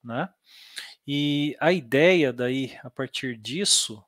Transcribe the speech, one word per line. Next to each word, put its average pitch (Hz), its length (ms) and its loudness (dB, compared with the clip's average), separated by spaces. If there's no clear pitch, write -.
né? 123 260 -6
E 147 540 0
a 160 120 4
ideia 151 600 4
daí, 123 500 -4
a 123 80 -16
partir 127 460 -8
disso 113 720 -2